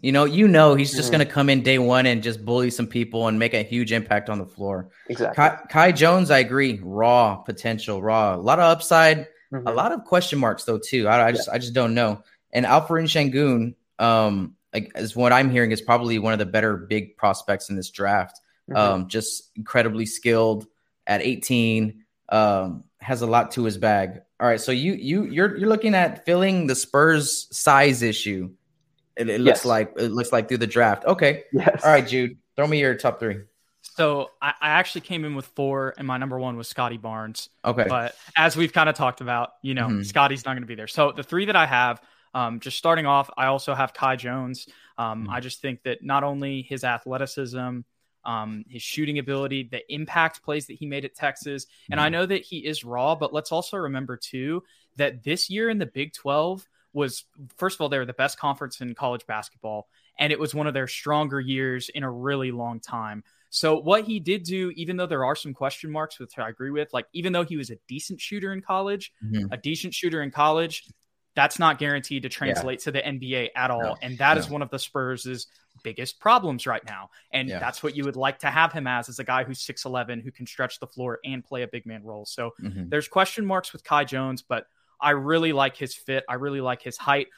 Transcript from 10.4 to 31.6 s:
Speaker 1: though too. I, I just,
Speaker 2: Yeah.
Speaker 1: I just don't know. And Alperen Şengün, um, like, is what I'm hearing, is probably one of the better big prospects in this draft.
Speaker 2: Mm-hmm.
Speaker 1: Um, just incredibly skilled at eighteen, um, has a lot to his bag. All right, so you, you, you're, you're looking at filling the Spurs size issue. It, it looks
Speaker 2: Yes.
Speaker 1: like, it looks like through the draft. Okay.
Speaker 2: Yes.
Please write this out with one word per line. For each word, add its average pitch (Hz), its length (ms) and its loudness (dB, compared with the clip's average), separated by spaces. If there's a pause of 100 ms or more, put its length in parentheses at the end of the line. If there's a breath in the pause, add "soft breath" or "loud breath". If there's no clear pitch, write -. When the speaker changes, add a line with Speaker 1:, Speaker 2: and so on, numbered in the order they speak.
Speaker 1:
though 110 140 0
too. 113 280 0
I, 117 200 6
I 120 40 4
just, 117 160 0
Speaker 2:
Yeah. - 80 -2
Speaker 1:
I - 20 2
just 120 160 -6
don't 120 220 2
know. 110 260 2 (320 soft breath)
And 123 120 2
Alperen 156 400 4
Şengün, 135 720 2 (280)
um, 107 520 2 (200)
like, 104 200 -8
is 104 200 -8
what 120 160 4
I'm 135 180 6
hearing, 120 220 2
is 104 100 -2
probably 120 380 2
one 110 140 0
of 107 60 0
the 104 60 0
better 107 320 2
big 104 400 -4
prospects 98 520 0
in 98 60 -6
this 92 140 -6
draft. 98 520 -2 (280)
Speaker 2:
Mm-hmm. - 80 -2
Speaker 1:
Um, 98 300 2
just - 480 -6
incredibly 110 500 0
skilled 113 640 2 (400)
at 101 140 2
eighteen, 113 840 0 (260)
um, 101 540 2 (160)
has 123 220 -4
a 117 60 -2
lot 113 240 4
to 123 120 -2
his 104 140 -2
bag. 98 440 2 (180)
All 123 80 2
right, 113 120 2
so 131 120 -2
you, 147 220 0
you, 175 320 -2
you're, 196 320 0
you're 202 120 0
looking 214 260 2
at 175 300 0
filling 180 420 2
the 131 80 2
Spurs 147 800 2
size 139 460 6
issue. 101 480 -2 (640)
It, 117 140 -4
it 110 100 0
looks 123 200 6
Speaker 2:
Yes. - 60 -4
Speaker 1:
like, 110 320 2
it 113 140 0
looks 117 220 -2
like 113 160 2
through 127 80 0
the 113 100 0
draft. 110 380 4
Okay. 151 380 4 (100)
Speaker 2:
Yes. - 320 2